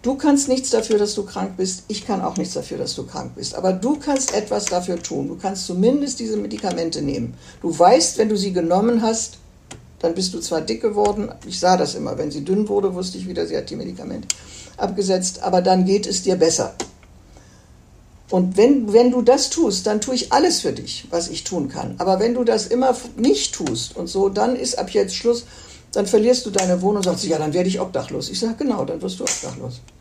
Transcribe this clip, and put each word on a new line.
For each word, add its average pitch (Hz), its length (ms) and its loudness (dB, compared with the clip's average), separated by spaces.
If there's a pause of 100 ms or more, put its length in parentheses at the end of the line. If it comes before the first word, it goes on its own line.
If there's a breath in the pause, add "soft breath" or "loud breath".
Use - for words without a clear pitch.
Du 269 140 0
kannst 285 320 4
nichts 254 220 0
dafür, 220 280 2
dass 208 160 0
du 202 100 -4
krank 190 320 -8
bist, 185 320 -4
ich 208 180 -8
kann 190 160 -2
auch 160 140 -4
nichts - 180 -4
dafür, - 220 -6
dass - 180 -6
du - 120 -10
krank - 300 -12
bist. - 180 -10
Aber 190 180 0
du 226 260 0
kannst 269 360 0
etwas 208 320 -2
dafür 180 340 -2
tun. 143 280 -6
Du 165 80 -8
kannst 196 280 -6
zumindest 247 540 0
diese 220 180 -4
Medikamente 175 680 -4
nehmen. 123 320 -4 (280 loud breath)
Du 165 160 -2
weißt, 220 400 6
wenn 220 100 4
du 214 80 2
sie 196 160 0
genommen 190 480 2
hast, 226 380 -2 (640)
dann 165 140 0
bist 185 200 -2
du 170 60 -6
zwar 160 200 -2
dick 226 220 -4
geworden, 208 480 0 (160)
ich - 140 -8
sah 180 160 6
das 151 180 0
immer, - 240 -6
wenn 151 140 -4
sie 143 120 -8
dünn 202 240 0
wurde, 202 280 2
wusste 185 220 -6
ich 185 100 -8
wieder, 170 180 -4
sie 160 100 -6
hat - 140 -6
die - 60 -8
Medikamente - 500 -10 (500 loud breath)
abgesetzt, 185 680 -4
aber 185 180 0
dann 185 220 4
geht 196 240 0
es 190 140 -4
dir 185 120 0
besser. 160 400 0 (1500 soft breath)
Und 185 280 2
wenn, 226 360 6
wenn 247 200 8
du 254 100 2
das 269 280 4
tust, 220 360 0
dann 214 140 2
tue 262 160 -2
ich - 160 -2
alles 339 300 4
für 147 100 -2
dich, - 380 -10
was 170 180 -2
ich - 160 -8
tun 165 240 -4
kann. - 300 -8
Aber 185 200 2
wenn 233 160 2
du 247 80 0
das 220 240 2
immer 254 240 2
f-, - 260 -4
nicht - 380 2
tust - 400 -4
und 175 140 -8
so, 196 200 2
dann 208 280 0
ist 254 200 -4
ab 214 140 -4
jetzt 196 240 0
Schluss, 233 300 0 (480 loud breath)
dann 202 140 0
verlierst 233 400 4
du 208 40 -6
deine 185 320 2
Wohnung“, 202 220 2
sagt 180 160 0
sie, 190 80 -4
„Ja, 160 100 2
dann 151 140 -2
werde 180 160 2
ich 185 100 -2
obdachlos.“ - 520 -4
Ich 185 100 -4
sag, 226 180 -2
„Genau, 220 260 0
dann 160 180 -6
wirst 185 180 -6
du - 40 -6
obdachlos.“ - 580 -6 (180)